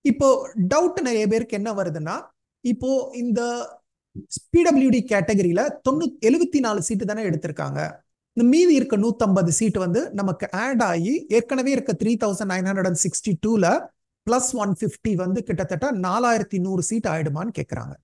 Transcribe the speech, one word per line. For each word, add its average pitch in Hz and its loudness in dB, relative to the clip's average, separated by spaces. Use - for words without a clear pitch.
இப்போ 269 2
டவுட் 349 2
நிறைய 226 0
பேருக்கு 226 0
என்ன 208 -4
வருதுன்னா, 180 -6
இப்போ 247 -2
இந்த 240 -2
பி 339 4
டபிள்யூ 277 4
டி 240 4
கேட்டகரியில 196 2
தொண்ணூ-, 302 -2
எழுபத்தி 311 2
நாலு 214 0
சீட்டு 202 -4
தானே 208 -4
எடுத்திருக்காங்க. 151 -4
இந்த 240 6
மீதி 349 6
இருக்க 254 2
நூத்தம்பது 202 2
சீட்டு 202 0
வந்து 185 -2
நமக்கு 196 -4
ஆட் 233 -2
ஆகி, 190 0
ஏற்கனவே 247 0
இருக்க 247 -2
த்ரீ 220 0
தௌசண்ட் 202 -2
நைன் 185 -2
ஹண்ட்ரட் 196 0
அண்ட் 180 0
சிக்ஸ்டி - -2
டூல 214 2
பிளஸ் 254 0
ஒன் 202 -2
ஃபிஃப்டி 214 -2
வந்து 185 -2
கிட்டத்தட்ட 190 -4
நாலாயிரத்தி 208 0
நூறு 185 -2
சீட் 220 -4
ஆயிடுமான்னு 160 -4
கேக்குறாங்க. 131 -8